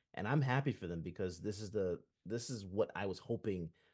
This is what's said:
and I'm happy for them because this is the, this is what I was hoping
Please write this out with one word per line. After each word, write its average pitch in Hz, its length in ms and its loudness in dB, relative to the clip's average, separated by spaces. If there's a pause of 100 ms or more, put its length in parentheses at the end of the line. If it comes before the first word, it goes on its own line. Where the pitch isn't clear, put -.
(140)
and 101 140 -2
I'm 147 120 6
happy 135 320 4
for 95 140 -6
them 85 160 -2
because 87 380 -2
this 101 200 -4
is 101 120 -6
the, 92 260 2 (260)
this 117 240 -4
is 110 160 -6
what 95 300 2
I 101 120 0
was 92 120 -2
hoping 95 520 -2 (240)